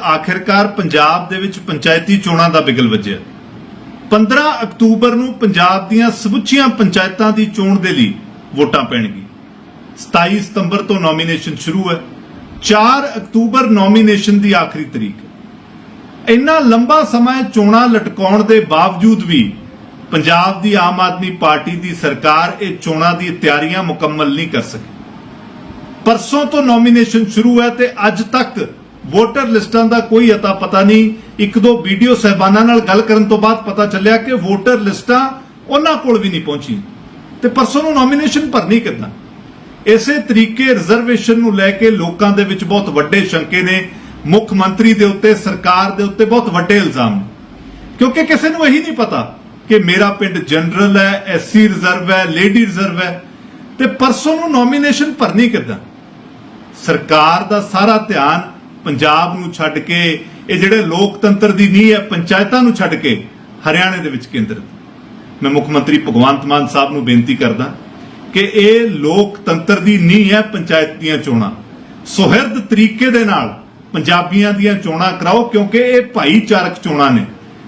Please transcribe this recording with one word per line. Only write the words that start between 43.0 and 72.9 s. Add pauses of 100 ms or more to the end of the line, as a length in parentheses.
ਸ਼ੰਕੇ
ਨੇ। (460)
ਮੁੱਖ
ਮੰਤਰੀ
ਦੇ
ਉੱਤੇ,
ਸਰਕਾਰ
ਦੇ
ਉੱਤੇ
ਬਹੁਤ
ਵੱਡੇ
ਇਲਜ਼ਾਮ
ਨੇ, (760)
ਕਿਉਂਕਿ
ਕਿਸੇ
ਨੂੰ
ਇਹੀ
ਨਹੀਂ
ਪਤਾ (460)
ਕਿ
ਮੇਰਾ
ਪਿੰਡ
ਜਨਰਲ
ਹੈ,
ਐਸ
ਸੀ
ਰਿਜ਼ਰਵ
ਹੈ,
ਲੇਡੀ
ਰਿਜ਼ਰਵ
ਹੈ, (560)
ਤੇ (120)
ਪਰਸੋਂ
ਨੂੰ
ਨੋਮੀਨੇਸ਼ਨ
ਭਰਨੀ
ਕਿੱਦਾਂ? (1000)
ਸਰਕਾਰ
ਦਾ
ਸਾਰਾ (120)
ਧਿਆਨ (440)
ਪੰਜਾਬ
ਨੂੰ
ਛੱਡ
ਕੇ, (500)
ਇਹ
ਜਿਹੜੇ
ਲੋਕਤੰਤਰ
ਦੀ
ਨੀਂਹ
ਹੈ,
ਪੰਚਾਇਤਾਂ
ਨੂੰ
ਛੱਡ
ਕੇ (540)
ਹਰਿਆਣੇ
ਦੇ
ਵਿੱਚ
ਕੇਂਦਰਿਤ।
ਮੈਂ
ਮੁੱਖ
ਮੰਤਰੀ
ਭਗਵੰਤ
ਮਾਨ
ਸਾਹਿਬ
ਨੂੰ
ਬੇਨਤੀ
ਕਰਦਾ (640)
ਕਿ
ਇਹ
ਲੋਕਤੰਤਰ
ਦੀ
ਨੀਂਹ
ਹੈ,
ਪੰਚਾਇਤ
ਦੀਆਂ
ਚੋਣਾਂ। (560)
ਸੁਹਿਰਦ
ਤਰੀਕੇ